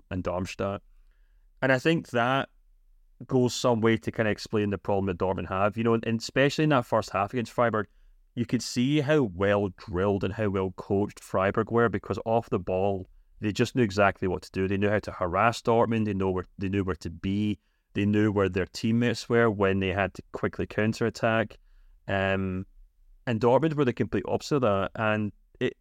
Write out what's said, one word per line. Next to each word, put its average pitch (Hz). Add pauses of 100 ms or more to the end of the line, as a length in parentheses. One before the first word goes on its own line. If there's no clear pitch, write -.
(100)
and 92
Darmstadt. 95 (800)
And 135
I 131
think 160
that 123 (800)
goes 123
some 120
way 113
to 110
kinda 110
explain 104
the 95
problem 98
that 90
Dortmund 92
have. 101
You 113
know, 117
and 113
especially 143
in 151
that 127
first 110
half 101
against 120
Freiburg, 113 (480)
you 120
could 117
see 139
how 147
well 101
drilled 98
and 98
how 107
well 95
coached 101
Freiburg 101
were, 117
because 98
off 113
the 113
ball, 92 (320)
they 107
just -
knew 127
exactly 98
what 92
to -
do. 95
They 98
knew 101
how 101
to -
harass 98
Dortmund. 113
They 104
know 95
where, 92 (120)
they 98
knew 98
where 90
to 85
be. 98 (360)
They 101
knew 104
where 98
their 92
teammates 117
were 117
when 98
they 95
had 92
to - (100)
quickly -
counterattack. 110 (500)
Um, 95 (600)
and 113
Dortmund 135
were 143
the 120
complete 107
opposite 104
of 127
that. 98
And 107 (260)
it -